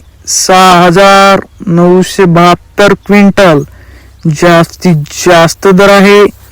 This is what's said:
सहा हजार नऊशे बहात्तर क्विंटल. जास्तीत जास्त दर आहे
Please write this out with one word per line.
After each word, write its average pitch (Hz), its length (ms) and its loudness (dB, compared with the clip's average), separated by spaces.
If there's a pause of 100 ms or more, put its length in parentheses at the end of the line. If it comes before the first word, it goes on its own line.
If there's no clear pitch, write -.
(260)
सहा 185 580 0
हजार 196 560 0 (260)
नऊशे 180 580 0
बहात्तर 175 680 0 (120)
क्विंटल. 196 560 0 (800)
जास्तीत 170 540 -2 (300)
जास्त 170 420 0
दर 196 220 2
आहे 202 340 2 (280)